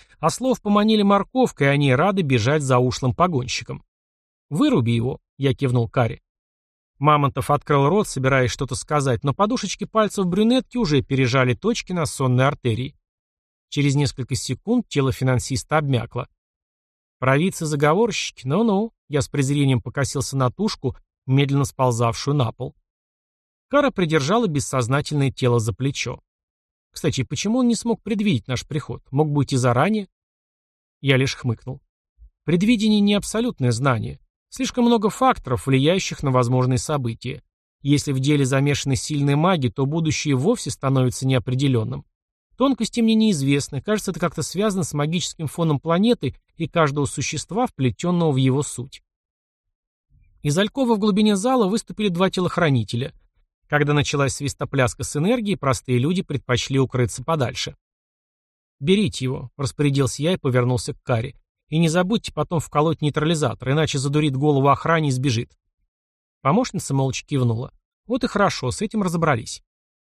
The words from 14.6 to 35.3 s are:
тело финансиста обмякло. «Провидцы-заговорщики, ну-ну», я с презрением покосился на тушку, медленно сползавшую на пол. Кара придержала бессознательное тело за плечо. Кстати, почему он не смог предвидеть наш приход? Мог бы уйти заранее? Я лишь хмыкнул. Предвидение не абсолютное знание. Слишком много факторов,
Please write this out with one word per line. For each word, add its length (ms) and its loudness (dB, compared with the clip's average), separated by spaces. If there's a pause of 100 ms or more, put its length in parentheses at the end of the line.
тело 240 0
финансиста 640 -2
обмякло. 500 -2 (920)
«Провидцы-заговорщики, 1300 0
ну-ну», 460 0 (160)
я 140 0
с 80 -4
презрением 520 2
покосился 540 -4
на 160 0
тушку, 440 -4 (300)
медленно 400 2
сползавшую 720 -2
на 160 0
пол. 240 -14 (920)
Кара 200 2
придержала 580 0
бессознательное 840 -2
тело 280 2
за 140 -2
плечо. 480 -6 (680)
Кстати, 320 -2
почему 360 -4
он 80 2
не 80 2
смог 280 -4
предвидеть 440 -2
наш 200 -6
приход? 340 -8 (100)
Мог 200 0
бы 80 0
уйти 160 0
заранее? 520 0 (920)
Я 180 2
лишь 180 0
хмыкнул. 460 -6 (640)
Предвидение 560 4
не 140 4
абсолютное 580 0
знание. 480 -2 (300)
Слишком 360 -2
много 240 2
факторов, 560 0